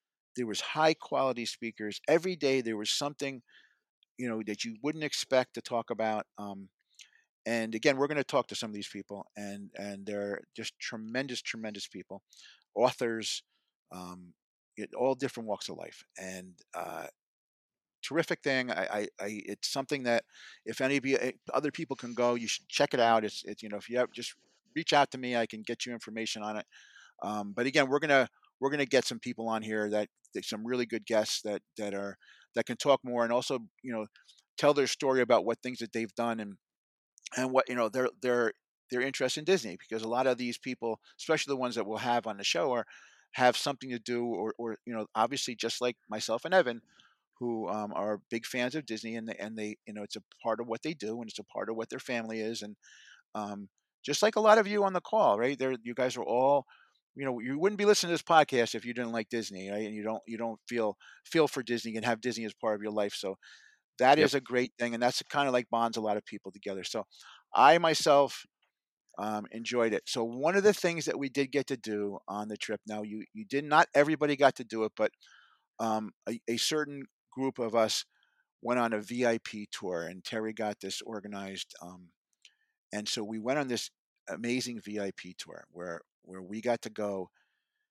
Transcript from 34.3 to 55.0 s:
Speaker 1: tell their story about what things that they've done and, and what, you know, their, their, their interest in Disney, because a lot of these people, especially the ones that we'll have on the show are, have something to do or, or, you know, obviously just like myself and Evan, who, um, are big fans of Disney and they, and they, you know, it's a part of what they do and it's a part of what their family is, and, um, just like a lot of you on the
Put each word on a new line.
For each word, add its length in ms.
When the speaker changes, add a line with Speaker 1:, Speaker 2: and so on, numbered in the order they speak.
Speaker 1:
tell 160
their 140
story 340
about 240
what 160
things 180
that 140
they've 220
done 240
and, 160
and 140
what, 160
you 80
know, 140
their, 180
their, 300
their 120
interest 360
in 60
Disney, 340
because 260
a 40
lot 200
of 100
these 200
people, 420
especially 320
the 60
ones 180
that 100
we'll 120
have 300
on 100
the 60
show 280
are, 140
have 240
something 340
to 100
do 260
or, 320
or, 280
you 80
know, 200
obviously 420
just 260
like 140
myself 380
and 80
Evan, 280
who, 280
um, 260
are 260
big 160
fans 300
of 100
Disney 300
and 120
they, 120
and 180
they, 180
you 80
know, 100
it's 120
a 60
part 180
of 80
what 140
they 120
do 260
and 100
it's 100
a 40
part 260
of 60
what 140
their 100
family 400
is, 220
and, 140
um, 320
just 180
like 140
a 40
lot 180
of 100
you 160
on 100
the 80